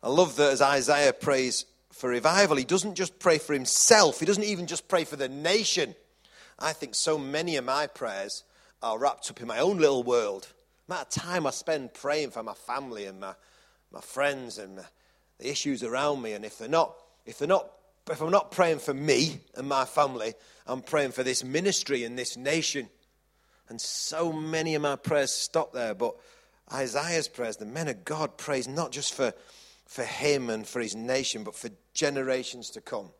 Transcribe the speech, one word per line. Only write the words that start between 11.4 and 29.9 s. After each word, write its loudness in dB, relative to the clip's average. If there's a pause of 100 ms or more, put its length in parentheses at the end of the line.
I 2
spend -4
praying -2
for -10
my -8
family -8
and -12
my, -10 (580)
my -14
friends -4
and -14
my, -16 (560)
the -8
issues -4
around 0
me. -6
And -8
if -14
they're -12
not, 2 (280)
if -18
they're -2
not, 2 (400)
if -4
I'm -2
not 4
praying 4
for -4
me 2 (140)
and -8
my 2
family, 0 (340)
I'm -6
praying 0
for -4
this -2
ministry 0
and -8
this -6
nation. -2 (800)
And -14
so -4
many -2
of 0
my 0
prayers 0
stop -2
there. -2
But -2 (560)
Isaiah's -2
prayers, -6
the -10
men -6
of -8
God -4
prays -4
not -4
just -4
for, 0 (540)
for -8